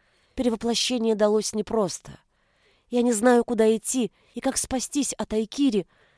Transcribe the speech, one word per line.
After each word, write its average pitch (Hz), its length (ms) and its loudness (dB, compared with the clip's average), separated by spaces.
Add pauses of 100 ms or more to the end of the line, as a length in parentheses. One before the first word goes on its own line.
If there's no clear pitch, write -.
(340)
Перевоплощение 226 800 0
далось 208 400 0
непросто. 214 640 -4 (720)
Я 240 120 0
не 240 100 2
знаю, 233 320 4
куда 220 320 2
идти 226 360 -2 (220)
и 240 60 -10
как 269 160 -2
спастись - 580 -4
от - 180 -8
Айкири, 220 540 0 (320)